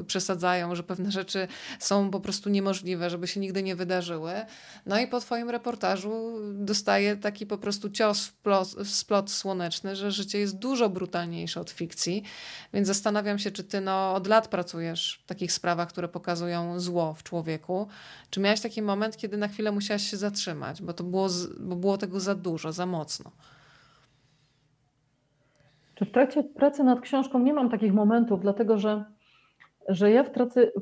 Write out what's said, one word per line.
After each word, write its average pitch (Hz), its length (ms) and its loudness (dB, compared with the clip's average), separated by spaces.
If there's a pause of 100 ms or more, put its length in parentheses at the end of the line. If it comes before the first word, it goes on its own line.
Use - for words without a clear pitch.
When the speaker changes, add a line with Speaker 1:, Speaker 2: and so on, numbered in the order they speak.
Speaker 1:
przesadzają, 180 680 0
że 170 80 -4
pewne 185 280 -4
rzeczy 190 380 -4 (300)
są 196 320 2
po 190 100 -2
prostu 202 300 -4
niemożliwe, 190 600 0
żeby 175 160 -4
się 196 140 -4
nigdy 196 220 -2
nie 190 140 -2
wydarzyły. 170 560 -2 (540)
No 202 140 2
i 247 60 0
po 247 140 -4
twoim 233 300 -4
reportażu 226 880 -4 (160)
dostaję 202 600 2
taki 208 300 -6
po 202 120 -4
prostu 202 320 -4
cios 208 360 2
w - 160 -18
plo-, 196 420 0
w 202 60 -8
splot 202 400 0
słoneczny, 190 640 -4
że 202 160 -2
życie 202 260 -4
jest 196 200 -2
dużo 240 300 2
brutalniejsze 170 720 -4
od 160 100 -10
fikcji, 175 520 -4 (520)
więc 202 120 2
zastanawiam 202 520 0
się, 202 120 -4
czy 196 140 -8
ty, 196 160 -4
no, 190 340 0
od 190 120 -2
lat 220 220 6
pracujesz 165 760 -4
w - 20 -20
takich - 260 -4
sprawach, 175 360 0
które 170 200 -6
pokazują 175 720 -4
zło 175 340 0
w - 80 -16
człowieku. 160 400 -4 (680)
Czy 190 100 -2
miałaś 208 200 4
taki 220 220 -6
moment, 208 340 0
kiedy 208 200 -6
na 208 120 -2
chwilę 208 240 -2
musiałaś 202 380 -2
się 208 60 -4
zatrzymać, 190 680 -4
bo 170 100 -6
to 175 120 -8
było 190 240 0
z, 175 320 -4
bo 180 160 -6
było 196 220 2
tego 196 220 -4
za 196 140 0
dużo, 165 380 -4
za 175 140 -4
mocno? 170 440 -6 (2750)
Speaker 2:
Czy 202 100 -2
w - 60 -2
trakcie 277 340 6
pracy 285 400 4
nad 247 160 6
książką 269 380 0
nie 254 140 6
mam 254 180 4
takich 214 220 4
momentów, 214 480 6
dlatego 202 380 4
że, 208 260 0 (840)
że 196 220 6
ja 254 140 10
w 277 60 -8
tracy-, 247 520 4